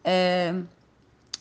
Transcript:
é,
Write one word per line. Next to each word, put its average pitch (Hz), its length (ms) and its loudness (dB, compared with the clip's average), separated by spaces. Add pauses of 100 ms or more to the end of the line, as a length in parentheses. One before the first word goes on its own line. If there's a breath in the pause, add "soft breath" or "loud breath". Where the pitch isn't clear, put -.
é, 180 500 2 (880)